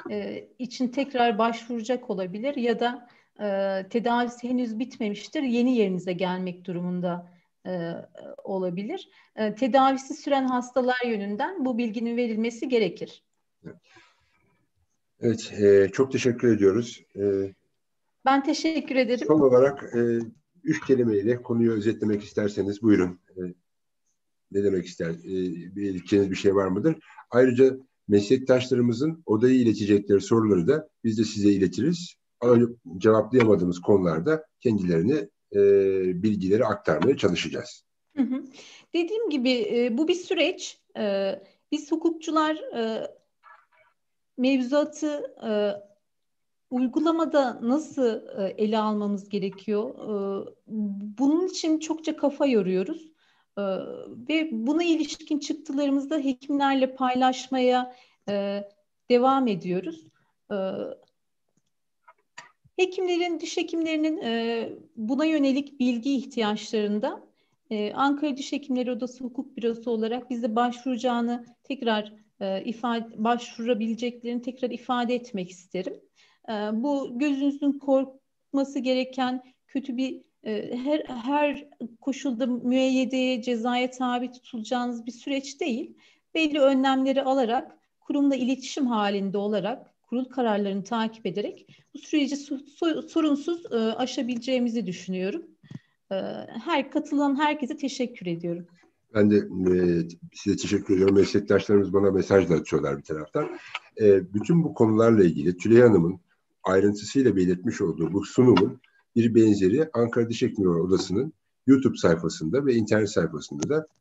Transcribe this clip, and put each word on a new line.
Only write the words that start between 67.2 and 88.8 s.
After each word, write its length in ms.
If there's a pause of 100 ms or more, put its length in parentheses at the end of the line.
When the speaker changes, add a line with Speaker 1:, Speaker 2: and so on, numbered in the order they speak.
Speaker 1:
e, 220
Ankara 440
Diş 160
Hekimleri 380
Odası 340
Hukuk 320
Bürosu 340
olarak 400
bize 260
başvuracağını 920 (160)
tekrar, 500 (280)
e, 240
ifade, 600
başvurabileceklerini 1160
tekrar 280
ifade 440
etmek 360
isterim. 440 (540)
E, 40
bu 640
gözünüzün 540
korkması 1080
gereken 640 (240)
kötü 300
bir, 260 (220)
e, 320
her, 300
her 640 (320)
koşulda 460
müeyyideye, 960
cezaya 480
tabi 420
tutulacağınız 720
bir 60
süreç 480
değil. 360 (380)
Belli 260
önlemleri 600
alarak, 560 (220)
kurumla 360
iletişim 500